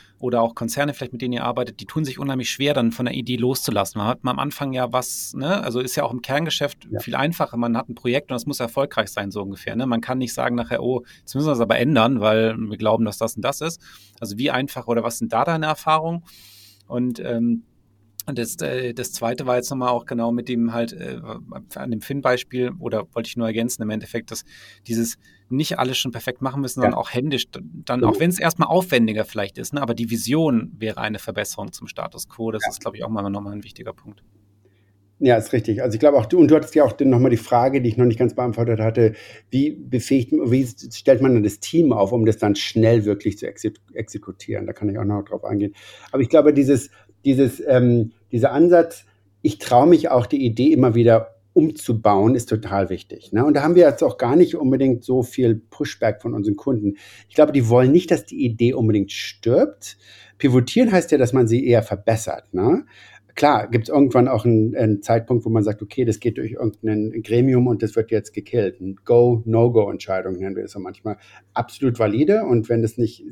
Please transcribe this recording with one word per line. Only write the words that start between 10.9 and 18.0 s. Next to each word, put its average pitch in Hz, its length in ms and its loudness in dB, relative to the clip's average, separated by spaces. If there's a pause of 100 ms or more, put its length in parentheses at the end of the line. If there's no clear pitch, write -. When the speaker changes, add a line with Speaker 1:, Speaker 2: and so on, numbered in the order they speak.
Speaker 1:
jetzt - 140 -20
müssen 147 140 -2
wir 147 60 2
es 117 60 -2
aber 110 180 0
ändern, 123 420 2
weil 110 360 2
wir 107 200 -8
glauben, 113 300 0
dass 104 120 -8
das 113 180 -6
und - 80 -10
das 143 180 -4
ist." 165 180 -8 (400)
Also 101 180 -10
wie 139 120 -2
einfach 131 360 -6
oder 117 160 0
was 117 160 -6
sind 113 140 -6
da 117 120 2
deine 160 220 -2
Erfahrungen? 160 560 -2 (640)
Und, 123 320 -4
ähm, 117 460 -2 (600)